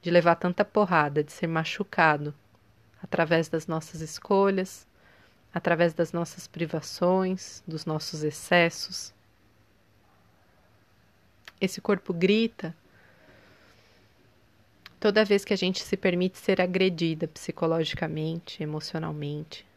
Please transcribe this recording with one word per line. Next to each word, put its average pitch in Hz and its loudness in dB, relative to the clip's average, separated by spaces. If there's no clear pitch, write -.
De 170 -4
levar 170 6
tanta 180 0
porrada, 156 2
de 147 -4
ser - -6
machucado 160 0
através 165 2
das 160 -4
nossas 160 -6
escolhas, 196 0
através 170 2
das 165 0
nossas 170 -6
privações, 180 -2
dos 160 -10
nossos 156 -6
excessos. - 0
Esse 190 -4
corpo 196 -2
grita 190 2
toda 214 4
vez 202 2
que 208 0
a - -2
gente 185 -2
se - -4
permite 180 0
ser 190 0
agredida 175 0
psicologicamente, 160 -4
emocionalmente. 151 -8